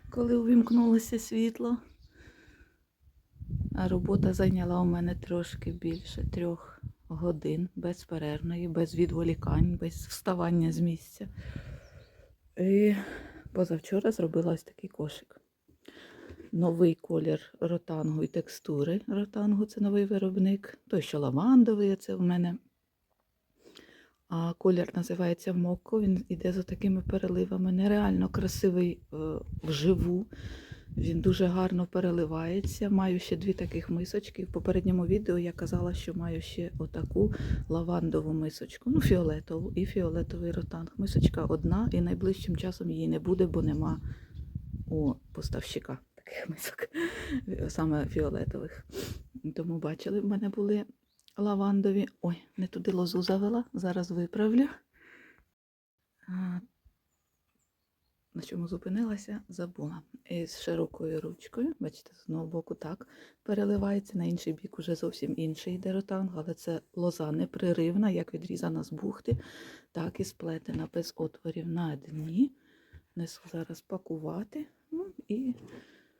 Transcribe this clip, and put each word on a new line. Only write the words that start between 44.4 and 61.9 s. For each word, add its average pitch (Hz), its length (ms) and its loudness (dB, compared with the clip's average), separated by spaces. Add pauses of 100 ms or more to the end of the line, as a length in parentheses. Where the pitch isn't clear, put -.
у 151 260 0 (200)
поставщика - 640 -6 (340)
таких - 180 -8
мисок, - 400 -8 (840)
саме 156 340 0
фіолетових. - 800 -4 (720)
Тому 165 240 -4
бачили, 160 400 -4
в 202 60 0
мене 202 240 0
були 208 360 0 (520)
лавандові. 202 680 4 (140)
Ой, 175 220 -2 (140)
не 185 100 -2
туди 175 240 -2
лозу 180 300 2
завела, 202 520 2
зараз 180 380 -2
виправлю. 214 560 4 (1600)
А... 180 320 -4 (1700)
На 170 80 -10
чому 170 260 -6
зупинилася, 202 800 -4
забула. 175 520 -8 (280)
І 170 160 -4
з - 160 -12
широкою 160 600 -4
ручкою, 233 580 -6
бачите, - 340 -10